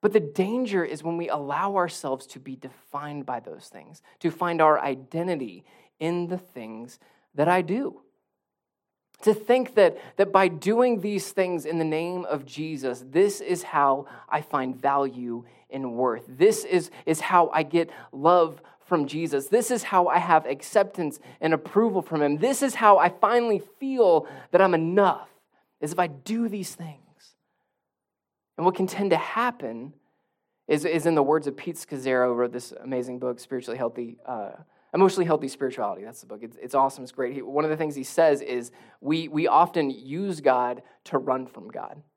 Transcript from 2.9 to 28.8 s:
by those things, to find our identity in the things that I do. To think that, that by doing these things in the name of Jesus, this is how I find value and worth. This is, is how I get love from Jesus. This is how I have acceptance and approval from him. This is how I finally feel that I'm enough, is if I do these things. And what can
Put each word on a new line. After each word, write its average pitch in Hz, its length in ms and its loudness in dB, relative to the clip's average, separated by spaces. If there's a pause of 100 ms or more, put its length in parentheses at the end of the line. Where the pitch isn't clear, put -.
by 123 140 -8
those 80 320 -18
things, 92 300 -20 (180)
to 170 100 -2
find 170 300 -4
our 156 180 8
identity 135 880 -6 (380)
in 175 260 -4
the 180 100 -6
things 113 640 -16 (340)
that 147 140 0
I 180 140 4
do. 196 400 -6 (1200)
To 214 120 4
think 247 420 0
that, 190 220 6 (200)
that 196 160 2
by 190 160 6
doing 220 500 2
these 196 320 -6
things 180 340 -2
in 165 140 -4
the 160 60 0
name 170 400 -4
of 143 200 -6
Jesus, 131 640 -8
this 190 320 2
is 175 240 -4
how 139 420 2 (220)
I 156 140 -4
find 131 340 -4
value 127 680 -4 (240)
and 131 240 -8
worth. 117 340 -2
This 156 380 2
is, 175 260 0 (140)
is 160 160 0
how 175 320 4
I 160 100 0
get 165 260 0 (220)
love 160 500 4 (240)
from 151 220 0
Jesus. 147 400 -4
This 233 240 2
is 233 100 0
how 180 260 2
I 143 120 2
have 170 260 4
acceptance 156 760 -2 (180)
and 160 140 0
approval 190 480 0
from 156 200 -4
him. 147 160 2
This 240 240 0
is 269 140 -2
how 208 220 8
I 165 100 4
finally 220 540 2 (180)
feel 233 480 4 (240)
that 175 80 4
I'm 190 140 6
enough, 170 560 2 (500)
is 151 140 -6
if - 60 -4
I 180 80 2
do 208 420 -4
these 196 260 -8
things. 156 240 -16 (1600)
And 160 80 -2
what 185 100 4
can 190 100 0